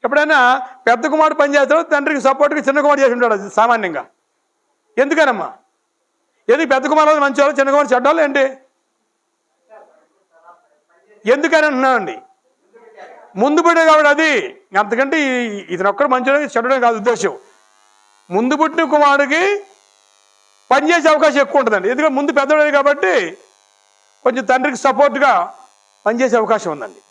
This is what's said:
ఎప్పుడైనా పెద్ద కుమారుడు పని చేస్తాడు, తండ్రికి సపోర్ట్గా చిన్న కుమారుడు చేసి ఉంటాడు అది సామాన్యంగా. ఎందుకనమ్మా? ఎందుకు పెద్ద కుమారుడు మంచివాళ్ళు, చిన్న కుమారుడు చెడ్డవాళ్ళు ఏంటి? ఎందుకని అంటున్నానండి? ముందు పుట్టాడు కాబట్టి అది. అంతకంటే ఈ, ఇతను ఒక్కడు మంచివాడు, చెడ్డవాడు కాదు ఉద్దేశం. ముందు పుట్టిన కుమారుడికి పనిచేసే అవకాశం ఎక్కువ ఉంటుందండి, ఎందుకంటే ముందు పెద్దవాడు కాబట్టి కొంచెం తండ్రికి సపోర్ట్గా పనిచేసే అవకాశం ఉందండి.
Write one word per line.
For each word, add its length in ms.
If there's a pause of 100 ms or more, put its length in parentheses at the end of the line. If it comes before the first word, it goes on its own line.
ఎప్పుడైనా 540 (300)
పెద్ద 200
కుమారుడు 260
పని 220
చేస్తాడు, 260
తండ్రికి 400
సపోర్ట్గా 380
చిన్న 220
కుమారుడు 200
చేసి 120
ఉంటాడు 200
అది 160
సామాన్యంగా. 560 (920)
ఎందుకనమ్మా? 560 (960)
ఎందుకు 200
పెద్ద 180
కుమారుడు 280
మంచివాళ్ళు, 440
చిన్న 120
కుమారుడు 220
చెడ్డవాళ్ళు 280
ఏంటి? 360 (2750)
ఎందుకని 340
అంటున్నానండి? 560 (1120)
ముందు 260
పుట్టాడు 260
కాబట్టి 220
అది. 520 (180)
అంతకంటే 420
ఈ, 360 (160)
ఇతను 160
ఒక్కడు 180
మంచివాడు, 340
చెడ్డవాడు 400
కాదు 140
ఉద్దేశం. 440 (920)
ముందు 240
పుట్టిన 280
కుమారుడికి 840 (1040)
పనిచేసే 380
అవకాశం 280
ఎక్కువ 220
ఉంటుందండి, 300
ఎందుకంటే 240
ముందు 180
పెద్దవాడు 400
కాబట్టి 680 (840)
కొంచెం 220
తండ్రికి 320
సపోర్ట్గా 760 (500)
పనిచేసే 320
అవకాశం 340
ఉందండి. 400